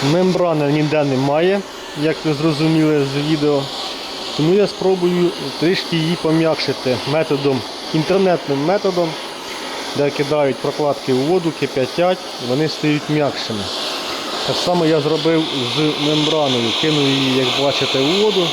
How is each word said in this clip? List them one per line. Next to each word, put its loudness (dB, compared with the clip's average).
Мембрани 2
ніде 2
немає, 2
як 2
ви 2
зрозуміли 2
з -2
відео. 2
Тому 4
я 4
спробую 2
трішки 0
її 0
пом'якшити 0
методом, 0
інтернетним 2
методом, 0
де 2
кидають 0
прокладки -2
у 4
воду, 0
кип'ятять, 0
вони 0
стають -2
м'якшими. -2
Так -2
само 0
я 4
зробив 2
з 0
мембраною, 0
кинув 2
її, 2
як 2
бачите, 0
у 2
воду. 2